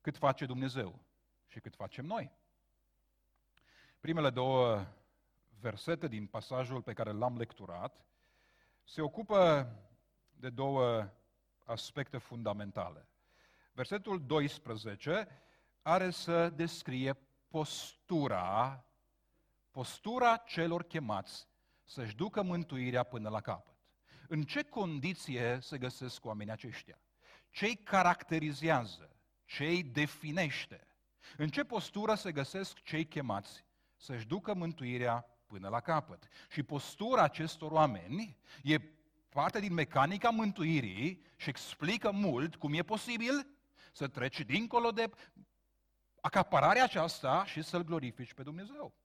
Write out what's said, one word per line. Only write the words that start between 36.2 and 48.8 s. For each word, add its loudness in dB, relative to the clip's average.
Și -4
postura 2
acestor 0
oameni 2
e 4
parte 0
din -2
mecanica 4
mântuirii 0
și -6
explică -2
mult 0
cum -2
e 2
posibil -2
să -4
treci -4
dincolo 2
de 0
acapararea 6
aceasta 0
și -6
să-L -2
glorifici -6
pe -14
Dumnezeu. -12